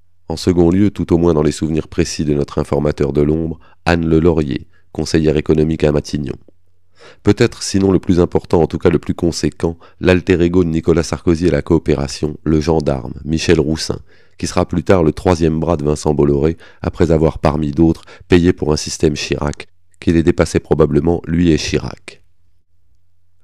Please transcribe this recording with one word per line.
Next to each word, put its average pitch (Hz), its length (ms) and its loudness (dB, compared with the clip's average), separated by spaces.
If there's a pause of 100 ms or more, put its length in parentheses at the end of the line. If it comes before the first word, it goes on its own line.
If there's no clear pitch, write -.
(300)
En 80 80 -6
second 87 320 2
lieu, 98 200 2
tout 87 220 -4
au 85 60 4
moins 85 160 4
dans 76 100 2
les 76 80 2
souvenirs 78 380 -4
précis - 340 -4
de 73 100 -2
notre 71 260 -4
informateur 73 520 -2
de 71 100 0
l'ombre, 80 380 -2 (240)
Anne 85 240 0
Le 80 140 2
Laurier, 78 460 0 (260)
conseillère 78 420 0
économique 78 480 0
à 73 80 4
Matignon. 73 440 -4 (880)
Peut-être, - 400 2
sinon 98 280 0
le 85 80 4
plus 87 200 0
important, 87 420 0
en - 60 2
tout 82 120 -4
cas 90 100 2
le 87 100 2
plus - 140 -6
conséquent, 82 640 -4 (240)
l'alter 90 400 2
ego 87 220 2
de 82 60 -4
Nicolas 82 340 0
Sarkozy 85 440 0
à 78 40 0
la 71 100 0
coopération, 73 800 -2
le 78 160 2
gendarme, 71 540 -2 (100)
Michel 78 380 0
Roussin, 78 380 -4 (380)
qui 82 100 -8
sera 87 180 -2
plus 85 180 -4
tard 92 200 2
le 78 100 2
troisième 80 460 0
bras 78 180 0
de 71 80 -4
Vincent 76 280 0
Bolloré, 71 440 0 (240)
après 82 300 0
avoir, 78 280 2
parmi 76 320 0
d'autres, 82 320 2 (240)
payé 90 240 4
pour 76 220 -2
un 76 40 -2
système - 360 -2
Chirac, 71 540 -6 (340)
qui 92 100 -2
les 82 120 2
dépassait 82 360 2
probablement, 76 680 0
lui 82 240 2
et 76 60 2
Chirac. - 640 -8 (1200)